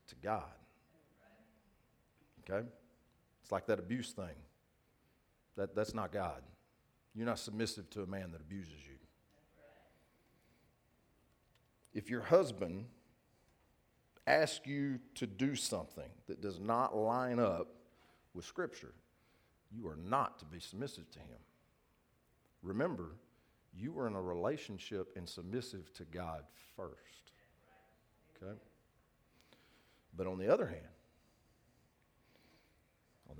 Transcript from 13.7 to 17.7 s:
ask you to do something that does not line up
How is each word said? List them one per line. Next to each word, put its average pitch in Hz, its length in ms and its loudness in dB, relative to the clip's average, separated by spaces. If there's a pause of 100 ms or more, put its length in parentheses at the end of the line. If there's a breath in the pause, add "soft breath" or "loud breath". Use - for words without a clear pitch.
ask 147 400 6
you 139 340 0 (160)
to 127 120 0
do 127 280 2
something 78 540 -2 (180)
that - 140 -6
does 95 180 -4
not 117 360 4
line 120 440 4
up 90 280 4 (680 soft breath)